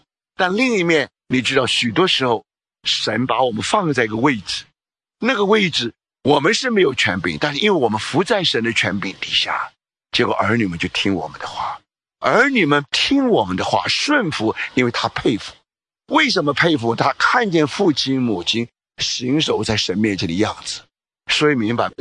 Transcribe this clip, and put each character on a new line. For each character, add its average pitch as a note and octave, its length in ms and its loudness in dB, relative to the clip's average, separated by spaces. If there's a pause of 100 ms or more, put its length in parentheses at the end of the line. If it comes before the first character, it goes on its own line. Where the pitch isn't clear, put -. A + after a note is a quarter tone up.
(360)
但 F#3 220 -2
另 B3 160 0
一 F#3+ 100 0
面， D#3+ 240 0 (200)
你 B2+ 120 0
知 B2+ 160 -2
道， C3 120 2
许 B2 240 -2
多 F3 160 2
时 - 180 0
候， A2+ 180 0 (400)
神 A#2 440 -2
把 A#2+ 160 0
我 B2 80 0
们 G#2+ 100 -6
放 F3+ 320 0
在 B2 100 2
一 A2 40 2
个 G#2+ 80 -6
位 B2 220 2
置， - 280 -10 (540)
那 A#3+ 160 0
个 G3+ 100 0
位 G3+ 240 2
置， A#2+ 240 -4 (300)
我 C#3+ 160 4
们 D#3 120 2
是 B3 200 -2
没 G#3 100 4
有 C#3 140 2
权 F#2+ 260 0
柄， D#2+ 180 -4
但 D3 140 0
是 C#3 60 -6
因 G#3 120 2
为 F3 80 2
我 A#2 100 4
们 G#2+ 100 -2
服 C#3+ 240 -2
在 G3 200 0
神 A#2+ 200 0
的 A#2 100 -2
权 G2+ 260 0
柄 F#2+ 220 -6
底 - 80 -8
下， - 420 -4 (400)
结 B2 140 2
果 G#2 80 -2
儿 G#2 240 0
女 A2+ 80 0
们 E2+ 140 -6
就 F2+ 100 -4
听 - 240 -2
我 E2+ 140 -4
们 - 120 -16
的 - 60 -10
话。 - 340 -8 (380)
儿 G#3+ 320 2
女 A#3+ 160 2
们 C#3+ 240 2
听 C#4 400 2
我 C3 160 4
们 F2+ 100 -4
的 G2 80 -2
话， - 240 0
顺 C4 440 0
服， A2 240 -2 (180)
因 B2+ 120 2
为 A#2+ 40 0
他 - 200 -2
佩 C3 280 0
服。 - 160 -12 (540)
为 D4+ 200 2
什 F#3+ 160 0
么 C#3+ 120 0
佩 D3+ 200 4
服？ A2+ 200 0
他 C3+ 240 2
看 A#3 320 2
见 D#3 160 4
父 F3+ 260 2
亲、 C3 260 0
母 G#2+ 240 0
亲 A#2 240 -2 (300)
行 B2+ 420 -2
守 - 240 0
在 A2 140 0
神 F#2+ 180 -2
面 G#2 220 2
前 F2+ 100 -4
的 E2 60 -4
样 G2+ 320 0
子， - 160 -10 (480)
所 D3+ 220 2
以 - 40 2
明 A#2 200 0
白 G2+ 260 0